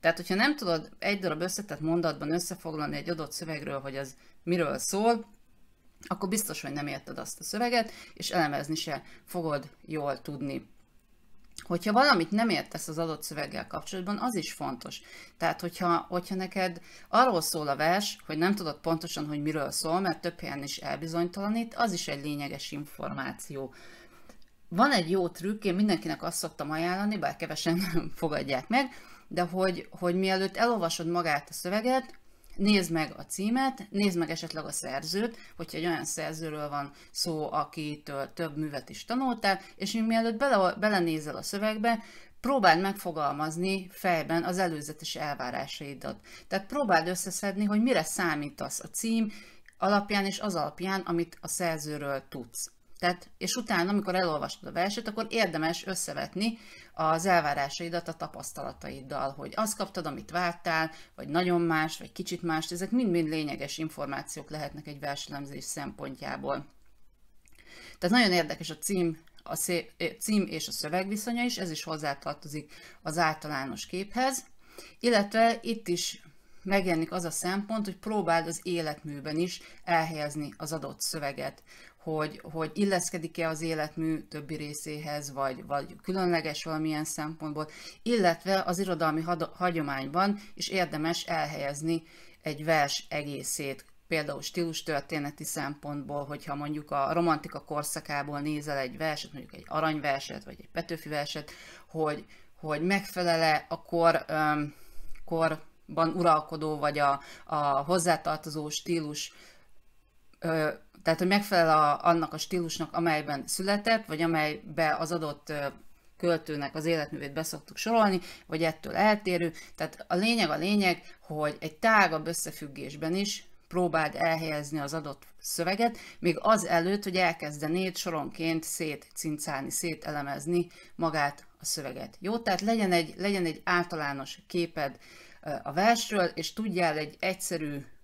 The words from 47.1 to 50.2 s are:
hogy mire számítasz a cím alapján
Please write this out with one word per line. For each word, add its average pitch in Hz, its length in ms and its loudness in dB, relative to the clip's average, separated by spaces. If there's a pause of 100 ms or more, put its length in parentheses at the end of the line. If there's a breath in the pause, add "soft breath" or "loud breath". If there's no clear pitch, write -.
hogy 208 180 4
mire 233 200 6
számítasz 151 800 -2
a - 80 -12
cím 226 440 0 (460 loud breath)
alapján 202 460 4